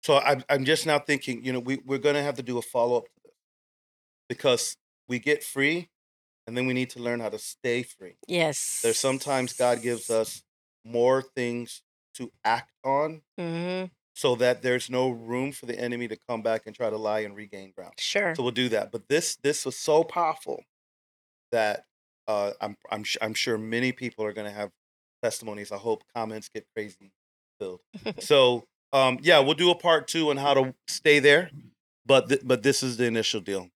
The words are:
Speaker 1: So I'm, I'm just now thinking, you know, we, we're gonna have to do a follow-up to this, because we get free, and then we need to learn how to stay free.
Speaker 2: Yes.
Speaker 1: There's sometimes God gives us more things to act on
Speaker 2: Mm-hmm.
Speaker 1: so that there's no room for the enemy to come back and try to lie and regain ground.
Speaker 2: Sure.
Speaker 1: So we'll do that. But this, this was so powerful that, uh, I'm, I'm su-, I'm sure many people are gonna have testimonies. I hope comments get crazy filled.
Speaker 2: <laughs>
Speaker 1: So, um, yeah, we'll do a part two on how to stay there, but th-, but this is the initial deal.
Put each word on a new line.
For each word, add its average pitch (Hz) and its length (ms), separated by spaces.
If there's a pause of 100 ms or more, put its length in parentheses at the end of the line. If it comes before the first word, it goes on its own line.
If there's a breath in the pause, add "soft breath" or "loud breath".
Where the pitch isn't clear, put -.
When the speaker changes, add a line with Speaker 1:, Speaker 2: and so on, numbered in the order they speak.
Speaker 1:
So 143 180
I'm, 135 280
I'm 135 160
just 156 220
now 147 120
thinking, 131 460
you 127 80
know, 127 80
we, 131 240
we're 135 140
gonna 147 240
have 139 140
to 139 60
do 120 140
a 117 60
follow-up 120 420
to - 60 (140)
this, - 100 (920)
because 123 520 (280)
we 123 120
get 143 260
free, 156 460 (560)
and 117 100
then 127 100
we 127 80
need 127 160
to - 100
learn 120 200
how 113 80
to 107 100
stay 123 460
free. - 300 (120)
Speaker 2:
Yes. 165 560
Speaker 1:
There's 113 160
sometimes 131 540
God 123 300
gives 120 280
us 113 320 (420)
more 120 380
things 120 600 (320)
to 123 180 (120)
act 120 280 (100)
on 151 380 (180)
Speaker 2:
Mm-hmm. 175 460 (300)
Speaker 1:
so 127 220
that 123 260
there's 123 280
no 127 200
room 123 420
for 131 140
the 117 120
enemy 120 300
to 107 80 (120)
come 113 140
back 113 240
and 107 80
try 113 160
to 107 60
lie 107 240
and 101 160
regain 101 400
ground. 87 220
Speaker 2:
Sure. 196 360
Speaker 1:
So 139 80
we'll 120 100
do 123 180
that. 107 200
But 113 180
this, 160 280
this 147 280
was 131 120
so 156 260
powerful 160 640 (880)
that, 110 320 (420)
uh, 101 340
I'm, 104 160 (140)
I'm 107 140
su-, - 180
I'm 110 120
sure 117 220
many 117 360
people 117 320
are 107 80
gonna 104 180
have 101 200 (520)
testimonies. 107 480
I 101 60
hope 107 260 (140)
comments 110 320
get - 260
crazy 101 380 (480)
filled. 92 200 (220)
Speaker 2:
<laughs> - 160
Speaker 1:
So, 123 460 (280)
um, 131 300
yeah, 160 160
we'll 139 160
do 175 160
a 170 60
part 165 320
two 160 220
on 139 60
how 139 180
to 131 200 (140)
stay 147 320
there, 147 300 (540)
but 131 240
th-, 135 140
but 123 220
this 135 180
is 123 140
the 120 80
initial 113 360
deal. 92 360